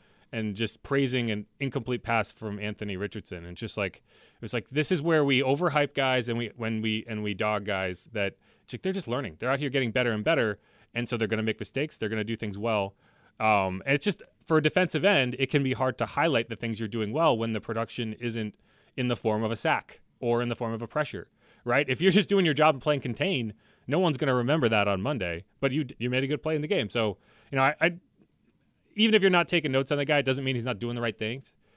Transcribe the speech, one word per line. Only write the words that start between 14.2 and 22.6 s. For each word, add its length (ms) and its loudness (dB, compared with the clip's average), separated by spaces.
for 120 4
a 40 6
defensive 420 2
end, 340 4
it 120 0
can 140 2
be 100 0
hard 240 0
to 80 -2
highlight 420 2
the 80 -8
things 240 -4
you're 80 -2
doing 240 -4
well 260 4
when 160 -2
the 80 -2
production 520 -6
isn't 420 -4
in 140 0
the 80 0
form 260 2
of 80 0
a 40 -2
sack 440 -2
or 200 2
in 80 -2
the 60 -4
form 180 -4
of 80 -8
a 60 -8
pressure, 400 -6
right? 240 2
If 120 -2
you're 100 4
just 180 4
doing 160 4
your 80 4
job 220 6